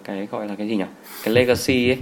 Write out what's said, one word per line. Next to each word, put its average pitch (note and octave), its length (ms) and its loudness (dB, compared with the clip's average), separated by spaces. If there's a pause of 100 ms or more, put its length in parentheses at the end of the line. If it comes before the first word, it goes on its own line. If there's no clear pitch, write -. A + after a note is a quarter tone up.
cái, G2+ 280 -6
gọi A2 160 -6
là, G2+ 80 -8
cái G2+ 120 -4
gì A2+ 80 -2
nhỉ? F#2+ 80 0 (400)
Cái A2 100 0
legacy B2 580 4
ấy. C3 100 0